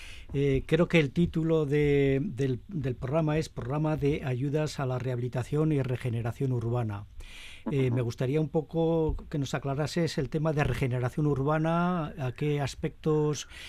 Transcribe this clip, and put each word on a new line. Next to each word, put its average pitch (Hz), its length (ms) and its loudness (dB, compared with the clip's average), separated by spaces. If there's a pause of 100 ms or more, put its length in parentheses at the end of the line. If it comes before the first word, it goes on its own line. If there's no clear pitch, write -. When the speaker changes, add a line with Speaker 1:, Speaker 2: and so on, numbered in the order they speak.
(340)
Speaker 1:
Eh, 139 320 2
creo 165 220 4
que 170 120 6
el 143 120 4
título 160 560 2
de, 143 560 4
del, 131 440 -2
del 135 280 -4
programa 151 420 0
es 160 120 -2
Programa 151 460 -2
de 139 300 0
Ayudas 143 540 -2
a 139 80 -2
la 127 100 -2
Rehabitación 127 720 0
y 139 120 2
Regeneración 120 680 -2
Urbana. 113 540 -2 (640)
Eh, 135 160 2
Speaker 2:
Ujú. 120 80 0
Speaker 1:
me 127 60 2
gustaría 127 400 0
un 151 80 -2
poco 160 640 0 (140)
que 156 80 -4
nos 139 160 -2
aclarases 147 640 -2
el 143 120 0
tema 156 240 0
de 143 100 2
regeneración 127 640 0
urbana, 156 920 2
a 127 120 -2
qué 147 300 -2
aspectos 151 840 -2 (220)